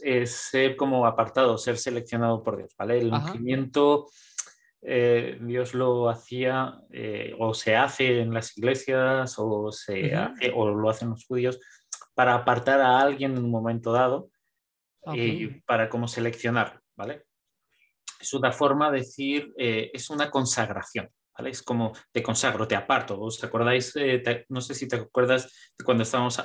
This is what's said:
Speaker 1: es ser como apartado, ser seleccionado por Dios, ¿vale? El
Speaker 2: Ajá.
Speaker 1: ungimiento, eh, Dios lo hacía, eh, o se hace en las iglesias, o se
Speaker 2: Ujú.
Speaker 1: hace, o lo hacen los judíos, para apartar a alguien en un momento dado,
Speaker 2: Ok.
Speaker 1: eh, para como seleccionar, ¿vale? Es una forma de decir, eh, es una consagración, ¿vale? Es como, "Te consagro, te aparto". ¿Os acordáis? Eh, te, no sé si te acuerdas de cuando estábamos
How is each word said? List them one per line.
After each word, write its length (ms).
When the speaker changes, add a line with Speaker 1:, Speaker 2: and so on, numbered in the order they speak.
Speaker 1:
es 280
ser 440
como 320
apartado, 500
ser 200
seleccionado 680
por 140
Dios, 200
¿vale? 220
El 120
Speaker 2:
Ajá. 360
Speaker 1:
ungimiento, 600
eh, 600
Dios 320
lo 360
hacía, 680
eh, 480
o 160
se 200
hace 460
en 120
las 240
iglesias, 840
o 320
se 440
Speaker 2:
Ujú. 0
Speaker 1:
hace, 400
o 140
lo 200
hacen 200
los 160
judíos, 340
para 220
apartar 460
a 180
alguien 380
en 80
un 60
momento 400
dado, 380
Speaker 2:
Ok. 200
Speaker 1:
eh, 400
para 240
como 180
seleccionar, 720
¿vale? 300
Es 140
una 180
forma 400
de 80
decir, 580
eh, 360
es 160
una 220
consagración, 800
¿vale? 140
Es 120
como, 280
"Te 120
consagro, 440
te 80
aparto". 440
¿Os 240
acordáis? 520
Eh, 240
te, 300
no 120
sé 120
si 140
te 100
acuerdas 800
de 80
cuando 180
estábamos 420